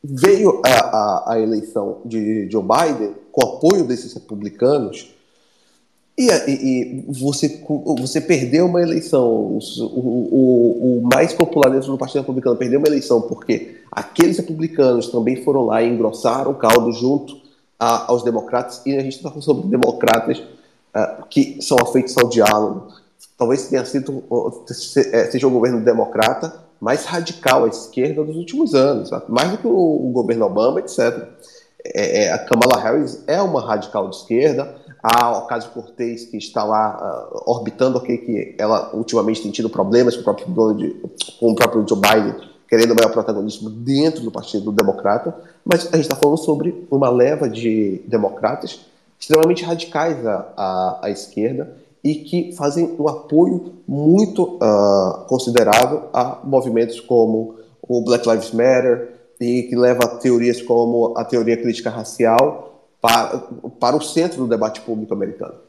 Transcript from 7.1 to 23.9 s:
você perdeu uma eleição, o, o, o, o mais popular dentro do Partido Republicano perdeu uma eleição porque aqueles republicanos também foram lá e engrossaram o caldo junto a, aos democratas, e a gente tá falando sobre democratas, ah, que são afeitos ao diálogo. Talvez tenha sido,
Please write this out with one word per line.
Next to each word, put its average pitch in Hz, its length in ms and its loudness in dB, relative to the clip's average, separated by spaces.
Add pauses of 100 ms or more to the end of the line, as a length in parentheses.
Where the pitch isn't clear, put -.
você 131 220 -4
perdeu 147 460 2
uma 175 160 2
eleição, 160 440 2
o, 107 320 0 (220)
o, 123 520 -4
o, 123 680 4
o 117 40 -2
mais 127 300 2
popular 147 380 2
dentro 135 200 -2
do 135 60 -4
Partido 135 240 -4
Republicano 127 360 -2
perdeu 127 220 0
uma 151 100 2
eleição 139 340 2
porque - 580 -6 (100)
aqueles - 460 2
republicanos 156 720 0
também 123 340 -2
foram 135 220 0
lá 110 180 2
e 117 60 2
engrossaram 120 640 0
o 139 60 -4
caldo 117 360 4
junto 127 480 -4 (380)
a, 117 320 0
aos 120 120 0
democratas, 120 640 -4
e 139 120 -2
a 135 40 0
gente 135 220 -8
tá 143 80 -10
falando 143 140 -16
sobre 147 240 0
democratas, 117 720 0 (500)
ah, - 380 -4
que - 320 0
são 135 180 2
afeitos 127 380 0
ao 123 100 4
diálogo. 107 600 0 (500)
Talvez 131 300 0
tenha 127 180 -2
sido, 135 360 -6 (440)